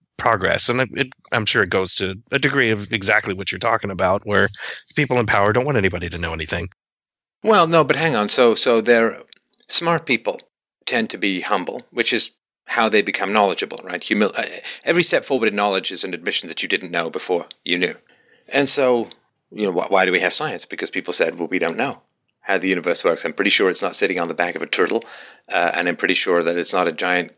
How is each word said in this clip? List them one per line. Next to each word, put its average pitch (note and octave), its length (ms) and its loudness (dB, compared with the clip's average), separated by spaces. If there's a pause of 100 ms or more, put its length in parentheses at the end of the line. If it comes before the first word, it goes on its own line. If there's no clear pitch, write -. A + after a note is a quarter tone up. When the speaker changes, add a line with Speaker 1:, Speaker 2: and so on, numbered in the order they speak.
(180)
Speaker 1:
progress? F#2+ 500 0
And B2 140 0
it, B2+ 120 -2
it, C3+ 140 -2 (240)
I'm A2 140 0
sure A2 180 2
it F#2 60 -2
goes F#2+ 260 2
to F#2+ 200 -2 (160)
a C3+ 80 0
degree C3 320 2
of G2+ 200 -4
exactly G#2+ 420 0
what F#2 200 -6
you're F#2+ 60 -8
talking A2+ 320 -4
about, F#2+ 340 0
where G2+ 240 2 (460)
people B2+ 220 0
in A#2 80 2
power G#2 280 2
don't B2 120 0
want C#3+ 120 0
anybody F2+ 320 -2
to E2+ 80 -10
know E2 160 -6
anything. E2 340 -6 (760)
Speaker 2:
Well, G3+ 260 6
no, E3 160 6
but C3+ 120 0
hang D3+ 200 0
on. G#2 120 2
So, A#2 280 6
so A#2 260 4
they're, A2+ 400 4 (480)
smart E3+ 360 2
people A2 360 -2 (440)
tend A2+ 260 0
to G2+ 60 -8
be F#2 240 -2
humble, G2+ 500 -4
which A#2 200 0
is A2+ 200 2 (360)
how A2+ 220 2
they G#2 140 4
become G2 280 -4
knowledgeable, G2+ 520 0
right? F#2 180 -8
Humil-, G#2 360 -2
uh, - 240 -6 (220)
every E3+ 200 2
step D3 200 0
forward A#2 260 0
in G2+ 60 -2
knowledge G2+ 360 0
is F2+ 120 -2
an F#2 120 -6
admission E2+ 340 -6
that D#2+ 140 -8
you F#2 40 -6
didn't F#2 220 -2
know E2+ 220 -2
before F2 360 -4 (160)
you F2 140 -2
knew. F2 180 -2 (520)
And C#3 200 0
so, B2+ 420 2 (420)
you G#2+ 140 -4
know, F#2+ 60 0
wh-, F2+ 200 -2
why F#2+ 140 4
do F#2 60 2
we F2+ 100 2
have F2+ 120 0
science? - 320 -4
Because - 240 -8
people E2+ 240 -6
said, E2 240 0
"Well, E2+ 100 -4
we F2 120 -2
don't E2 180 -2
know B2 240 -4 (400)
how G2 160 0
the F2+ 100 -4
universe F2 360 0
works. E2+ 200 0
I'm D#2+ 100 -6
pretty G2 180 0
sure G2 180 4
it's F2 140 -2
not F#2 120 -2
sitting F#2 240 0
on E2+ 80 -2
the E2+ 60 -6
back F2 220 -2
of D#2 80 -8
a D#2 40 -6
turtle, F#2+ 360 0 (480)
uh, F2 240 4
and F2+ 120 0
I'm E2 80 0
pretty F#2 200 0
sure F2 260 2
that E2+ 160 0
it's E2+ 160 -2
not F2+ 140 2
a E2 40 0
giant F2 460 -2